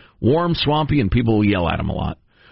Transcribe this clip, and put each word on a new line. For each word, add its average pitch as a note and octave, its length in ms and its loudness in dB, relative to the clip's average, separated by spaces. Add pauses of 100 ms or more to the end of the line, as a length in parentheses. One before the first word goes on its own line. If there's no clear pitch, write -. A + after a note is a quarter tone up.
(220)
warm, E3 340 2
swampy, D3 460 0
and F#2+ 100 0
people A2+ 260 2
will G#2 80 2
yell F#2+ 240 2
at D#2+ 120 -2
him D#2+ 80 -4
a - 40 -4
lot. - 240 -6 (340)